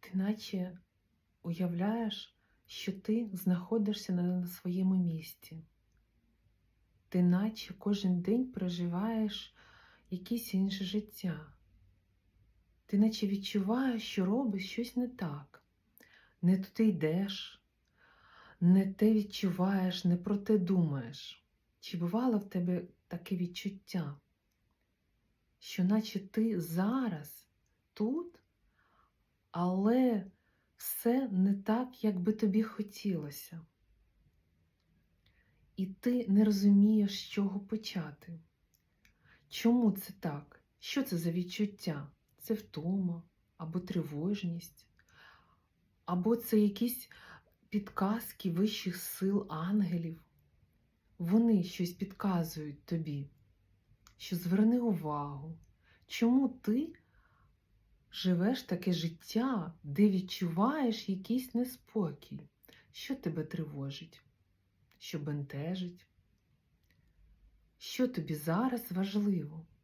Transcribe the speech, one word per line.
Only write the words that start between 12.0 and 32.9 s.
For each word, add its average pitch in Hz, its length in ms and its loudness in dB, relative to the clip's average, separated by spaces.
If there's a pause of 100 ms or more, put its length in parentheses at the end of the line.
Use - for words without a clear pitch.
Ти 202 120 2
наче 214 280 4
відчуваєш, 214 760 0
що - 220 -2
робиш 202 460 -2
щось - 260 -6
не 247 120 -2
так. 143 560 -10 (760)
Не 180 160 6
туди 220 300 2
йдеш, 180 760 -2 (1000)
не 190 320 6
те 214 200 4
відчуваєш, 190 920 0
не 175 120 4
про 202 200 0
те 208 220 2
думаєш. 160 880 0 (360)
Чи - 160 -10
бувало 214 420 0
в 196 100 -6
тебе 175 340 0 (260)
таке 180 280 -6
відчуття, 175 840 -6 (1400)
що - 260 -2
наче 208 360 2
ти 220 400 0
зараз 180 880 -2 (460)
тут, 285 480 -4 (1080)
але 202 800 2 (460)
все 254 520 0
не 196 260 4
так, 226 500 -2
як 202 160 2
би 190 120 2
тобі 214 300 2
хотілося? 170 1000 -6 (2250)